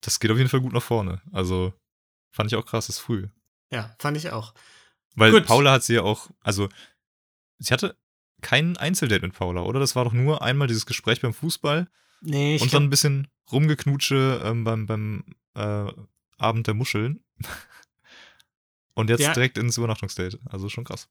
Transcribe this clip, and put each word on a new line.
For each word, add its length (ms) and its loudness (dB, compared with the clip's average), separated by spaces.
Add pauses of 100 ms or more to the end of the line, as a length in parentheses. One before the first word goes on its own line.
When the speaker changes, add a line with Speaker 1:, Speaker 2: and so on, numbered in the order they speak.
Speaker 1:
das 180 -4
geht 100 0
auf 60 4
jeden 140 2
Fall 100 2
gut 140 -4
nach 80 0
vorne. 400 -2 (100)
Also, 400 -2 (580)
fand 220 -2
ich 60 0
auch 80 -6
krass, 220 -4
das 80 -8
ist 60 -10
früh. 260 -6 (440)
Speaker 2:
Ja, 260 -10
fand 180 -4
ich 140 -8
auch. 240 -10 (600)
Speaker 1:
Weil 180 8
Speaker 2:
Gut. 140 8
Speaker 1:
Paula 260 8
hat 100 4
sie 120 0
ja 80 4
auch, 260 -2 (120)
also, 280 -2 (880)
sie 140 -4
hatte 240 -4 (460)
kein 340 0
Einzeldate 500 0
mit 100 -8
Paula, 260 -4
oder? 180 -2
Das 160 0
war 80 2
doch 80 -2
nur 300 2
einmal 260 0
dieses 180 -2
Gespräch 360 -2
beim 120 -2
Fußball 540 -2 (320)
Speaker 2:
Nee, 360 0
ich 60 0
Speaker 1:
und 60 2
Speaker 2:
glaub 120 4
Speaker 1:
dann 60 4
ein 40 2
bisschen 380 0 (220)
Rumgeknutsche, 920 2
ähm, 200 -2
beim, 220 -2
beim, 380 -4 (300)
äh, 380 -4 (460)
Abend 280 0
der 80 0
Muscheln. 500 -2 (140)
<laughs> 80 -10 (1500)
Und 160 0
jetzt 100 4
Speaker 2:
Ja. 120 4
Speaker 1:
direkt 260 0
ins 180 -2
Übernachtungsdate. 680 -4
Also 220 -8
schon 160 -10
krass. 260 -14